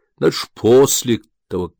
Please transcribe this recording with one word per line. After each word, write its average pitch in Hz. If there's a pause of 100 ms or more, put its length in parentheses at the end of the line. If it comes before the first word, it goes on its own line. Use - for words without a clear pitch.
(180)
Значит, -
после 127 (260)
того, 90
как -